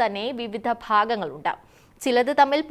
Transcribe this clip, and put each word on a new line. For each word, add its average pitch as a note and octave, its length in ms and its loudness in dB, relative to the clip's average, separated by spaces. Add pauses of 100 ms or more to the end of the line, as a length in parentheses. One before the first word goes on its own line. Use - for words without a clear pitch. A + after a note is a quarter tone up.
തന്നെ G3+ 220 -2 (160)
വിവിധ A3 260 -8 (200)
ഭാഗങ്ങളുണ്ട്. G3+ 680 0 (500)
ചിലത് B3 380 2
തമ്മിൽ C#4 300 4